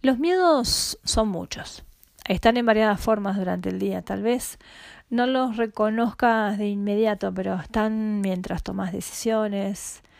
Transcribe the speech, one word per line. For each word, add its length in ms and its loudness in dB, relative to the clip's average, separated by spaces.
Los 160 4
miedos 840 2
son 240 2
muchos. 560 -8
Están 300 4
en 80 0
variadas 340 4
formas 380 0
durante 320 -2
el 100 -4
día. 220 -2
Tal 220 -6
vez 360 -2
no 160 2
los 320 0
reconozcas 1000 2
de 120 0
inmediato, 640 0
pero 260 -2
están 640 -2
mientras 400 -2
tomas 300 -6
decisiones 1080 -4